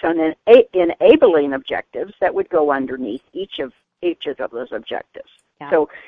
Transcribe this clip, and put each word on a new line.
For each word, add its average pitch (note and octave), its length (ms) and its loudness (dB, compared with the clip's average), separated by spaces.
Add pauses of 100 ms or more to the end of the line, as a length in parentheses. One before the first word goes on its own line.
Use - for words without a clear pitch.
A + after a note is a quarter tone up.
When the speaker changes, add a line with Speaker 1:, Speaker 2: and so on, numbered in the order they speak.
Speaker 1:
some E3 160 -2
ena-, G#3 460 4 (100)
enabling E3+ 800 4
objectives C3+ 640 -10
that E3+ 140 -2
would F#3+ 160 -4
go D3+ 200 2
underneath B2+ 520 -6 (100)
each F#3 280 -12
of, C3 120 -10 (300)
each E3+ 240 -4
of C#3 100 -8 (140)
those B2 220 -10
objectives. - 580 -12 (300)
Speaker 2:
Yeah. C#3+ 100 -10
Speaker 1:
So, D#3+ 200 0 (180)